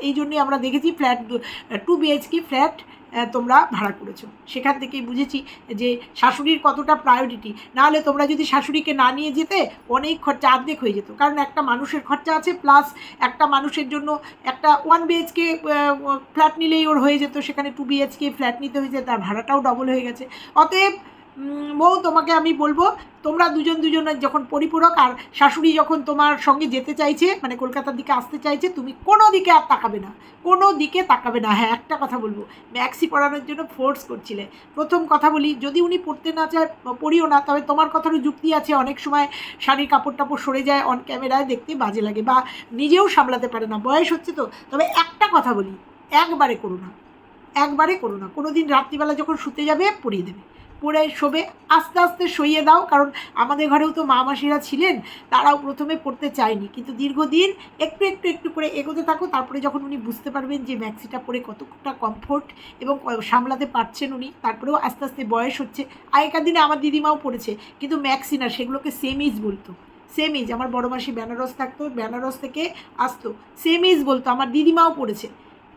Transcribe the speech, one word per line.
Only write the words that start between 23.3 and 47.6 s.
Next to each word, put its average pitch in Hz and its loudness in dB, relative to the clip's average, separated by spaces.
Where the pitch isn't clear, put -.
দুজন 320 0
দুজনের 311 0
যখন 277 0
পরিপূরক, 320 2
আর 277 4
শাশুড়ি 294 4
যখন 311 2
তোমার 294 2
সঙ্গে 285 2
যেতে 262 -4
চাইছে, 311 2
মানে 240 -6
কলকাতার 262 -6
দিকে 285 -6
আসতে 247 -2
চাইছে, 294 -2
তুমি 269 -8
কোনো 427 8
দিকে 381 4
আর 320 8
তাকাবে 214 0
না, 196 -14
কোনো 349 6
দিকে 302 -2
তাকাবে 240 0
না। 214 -2
হ্যাঁ, 220 2
একটা 262 -4
কথা 247 -4
বলবো, 208 -6
ম্যাক্সি 254 -2
পরানোর 285 0
জন্য 302 -8
ফোর্স 269 -2
করছিলে। 208 -10
প্রথম 320 0
কথা 302 4
বলি, 302 2
যদি 277 0
উনি 349 2
পড়তে 320 -6
না 320 -2
চায়, 320 2
পড়িও 311 4
না, 285 4
তবে 285 0
তোমার 302 2
কথারও 320 0
যুক্তি 294 -2
আছে। 302 0
অনেক 269 0
সময় 285 0
শাড়ির 277 0
কাপড় 277 0
টাপড় 277 -4
সরে 269 -2
যায়, 277 2
on 254 0
ক্যামেরায় 262 -2
দেখতে 262 -6
বাজে 220 -2
লাগে, 208 -4
বা 254 2
নিজেও 302 4
সামলাতে 254 2
পারে 220 -6
না, 214 -4
বয়স 294 2
হচ্ছে 330 -6
তো। 285 -4
তবে 294 2
একটা 339 2
কথা 269 4
বলি, 196 -4
একবারে 285 4
করো 185 -8
না, 185 -14
একবারে 294 2